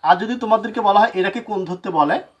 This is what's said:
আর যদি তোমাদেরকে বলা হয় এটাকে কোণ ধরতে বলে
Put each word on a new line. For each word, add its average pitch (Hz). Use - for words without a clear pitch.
আর 165
যদি 220
তোমাদেরকে 220
বলা 208
হয় 220
এটাকে 190
কোণ 196
ধরতে 180
বলে 165